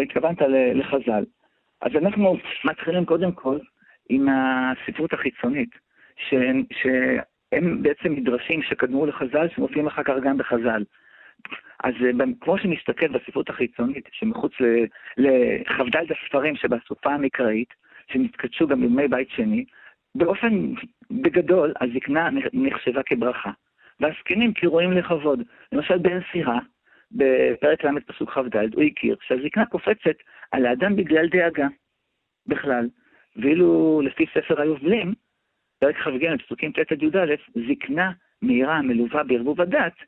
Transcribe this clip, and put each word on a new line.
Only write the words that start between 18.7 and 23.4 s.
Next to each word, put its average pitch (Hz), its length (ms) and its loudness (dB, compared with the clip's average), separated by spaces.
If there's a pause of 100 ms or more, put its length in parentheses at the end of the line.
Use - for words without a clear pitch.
בימי 127 260 2
בית 127 220 -2
שני, 113 360 -2 (500)
באופן, 190 580 0 (380)
בגדול, 160 680 2
הזקנה 139 480 -2
נח-, 135 240 -2
נחשבה 131 500 -2
כברכה. 120 480 -2 (480)